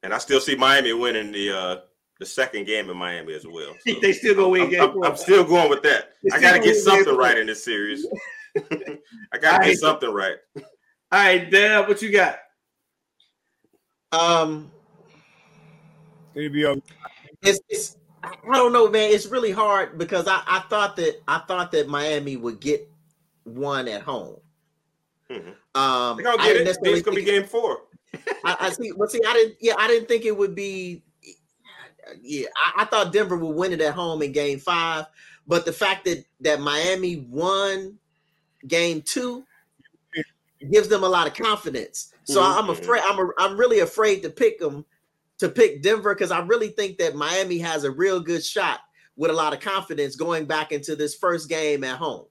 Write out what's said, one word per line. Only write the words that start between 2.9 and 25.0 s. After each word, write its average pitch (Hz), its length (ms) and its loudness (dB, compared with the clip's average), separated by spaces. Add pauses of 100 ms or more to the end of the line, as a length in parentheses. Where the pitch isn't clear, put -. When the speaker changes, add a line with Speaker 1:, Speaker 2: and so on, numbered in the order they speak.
Speaker 1:
Miami 87 380 -10
as 76 100 -14
well. 80 360 -14
Speaker 2:
<laughs> - 60 -8
Speaker 1:
So 226 140 -4
Speaker 2:
They 196 120 2
still 208 240 2
gonna 190 140 4
win 185 120 4
Speaker 1:
I'm, - 80 0
Speaker 2:
game 175 120 4
Speaker 1:
I'm, 139 100 4
Speaker 2:
four. 185 140 -2
Speaker 1:
I'm 135 100 0
still 185 260 6
going 165 280 4
with 139 120 2
that. 139 300 2 (100)
Speaker 2:
They - 80 4
Speaker 1:
I 143 80 0
Speaker 2:
still - 40 4
Speaker 1:
gotta 180 160 8
Speaker 2:
gonna 226 60 0
Speaker 1:
get - 20 8
Speaker 2:
win 220 80 6
game 208 100 0
Speaker 1:
something 196 300 6
Speaker 2:
four. - 20 2
Speaker 1:
right 123 220 4
in 110 100 0
this 110 160 -8
series. 104 420 -4 (280)
<laughs> - 220 -12
I - 840 -10
gotta 156 160 4
Speaker 2:
All 190 40 6
Speaker 1:
get - 20 -
Speaker 2:
right. 185 160 4
Speaker 1:
something 151 360 0
right. 95 240 -2 (200)
Speaker 2:
All 139 60 -16 (480)
right, 185 400 4
Deb, 202 380 4
what 202 120 0
you 214 120 -4
got? 196 260 4 (1700)
Speaker 3:
Um, 160 580 0 (1700)
Speaker 4:
It'll 147 160 -6
be 147 120 2
okay. 139 160 2 (640)
Speaker 3:
it's, 196 160 4 (100)
it's, - 280 -8 (260)
I - 80 -14 (220)
don't 247 200 4
know, 233 160 6
man. 214 240 4
It's 202 140 2
really 233 240 -2
hard 196 480 0
because 170 300 -2
I, 190 180 2
I 185 140 0 (100)
thought 202 260 0
that, 160 300 -2
I 156 140 0
thought 180 320 -4
that 147 160 0
Miami 143 480 -4
would 117 240 -8
get - 280 -4 (540)
one 127 460 -6
at 104 140 -8
home. 107 340 -10 (1000)